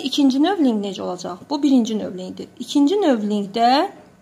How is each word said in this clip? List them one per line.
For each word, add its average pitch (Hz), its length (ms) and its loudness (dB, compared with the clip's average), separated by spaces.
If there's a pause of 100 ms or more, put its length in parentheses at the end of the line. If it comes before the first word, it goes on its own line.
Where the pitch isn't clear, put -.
ikinci 269 320 2
növlüyün 285 480 2
necə 196 160 -8
olacaq? 180 480 -10
Bu 294 120 -2
birinci 233 360 2
növlüyüdür. 190 500 -10 (100)
İkinci 294 440 2
növlüydə 214 680 0 (520)